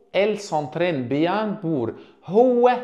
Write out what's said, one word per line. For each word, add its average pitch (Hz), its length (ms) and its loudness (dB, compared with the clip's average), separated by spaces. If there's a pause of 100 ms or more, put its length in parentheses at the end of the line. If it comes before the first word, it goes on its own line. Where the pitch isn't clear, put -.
(160)
ال 202 240 0
سونترين 151 680 -4
بيان 175 560 -2
بور، 139 300 -2 (320)
هو 240 580 4